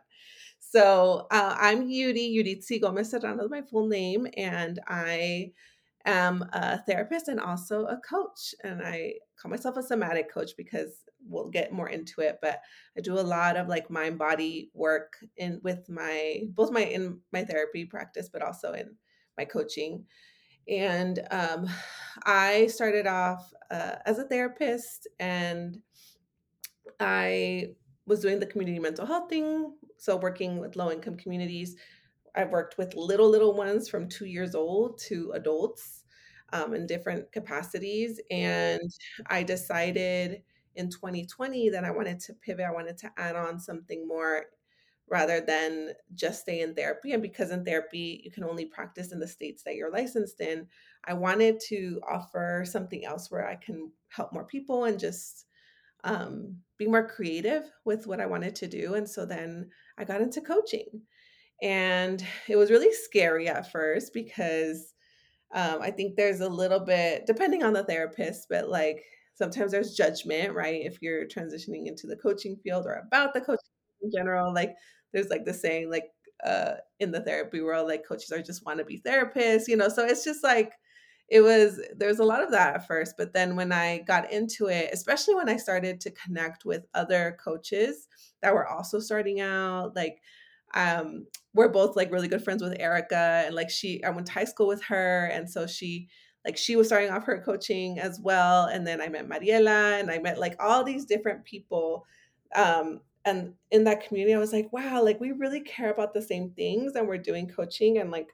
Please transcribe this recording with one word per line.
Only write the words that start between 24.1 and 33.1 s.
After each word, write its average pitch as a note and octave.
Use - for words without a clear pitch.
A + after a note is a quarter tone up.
a C4+
therapist, B3
and F3
I F#3
was G#3
doing G3
the G3
community F3+
mental E3
health E4+
thing, D#4
so F#3+
working F3+
with F3+
low-income E3+
communities. F3
I've F3+
worked E3+
with F#3
little, G3